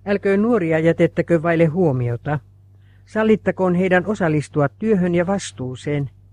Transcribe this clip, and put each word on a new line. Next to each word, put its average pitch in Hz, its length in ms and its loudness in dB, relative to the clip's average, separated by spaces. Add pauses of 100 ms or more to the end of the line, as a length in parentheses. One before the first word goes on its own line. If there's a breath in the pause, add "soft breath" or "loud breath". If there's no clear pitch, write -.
Älköön 196 360 0
nuoria 185 360 0
jätettäkö 165 640 0
vaille 170 220 2
huomiota. 143 760 -2 (640 soft breath)
Sallittakoon 196 720 0
heidän 180 320 2
osallistua 151 640 -2
työhön 180 460 -2
ja 175 120 0
vastuuseen. 143 840 -6 (220)